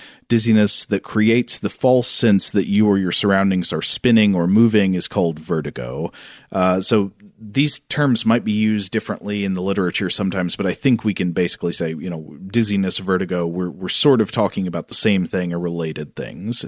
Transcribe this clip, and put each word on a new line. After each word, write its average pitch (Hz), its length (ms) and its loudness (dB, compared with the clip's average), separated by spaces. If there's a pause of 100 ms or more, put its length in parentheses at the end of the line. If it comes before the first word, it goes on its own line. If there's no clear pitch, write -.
(280)
Dizziness 110 580 2
that 98 160 -2
creates 113 560 0
the 101 100 -4
false 127 400 2
sense 104 420 2
that 98 160 0
you 104 200 2
or 101 100 4
your 92 160 0
surroundings 98 600 0
are 80 80 -4
spinning 110 520 2
or 87 120 2
moving 104 480 4
is 85 120 -4
called 85 320 -2
vertigo. 73 720 -6 (400)
Uh, 92 300 2
so 98 320 0 (260)
these 120 420 -2 (100)
terms 127 340 2
might 113 200 2
be 107 80 0
used 107 380 0
differently 104 540 -4
in 95 80 -2
the 92 80 -4
literature 92 480 0
sometimes, 92 480 -2
but 98 100 -2
I 90 60 0
think 123 320 0
we 107 80 0
can 90 200 -2
basically 87 420 -2
say, 82 160 -2
you 80 180 -8
know, 80 380 -10
dizziness, 98 520 0
vertigo, 90 480 -2
we're, 87 240 -4
we're 92 200 -8
sort 131 320 4
of 98 80 -4
talking 101 360 -2
about 85 220 -6
the - 60 -8
same 95 320 2
thing 90 260 -4
or 85 60 -4
related 82 580 -6
things. 87 520 -8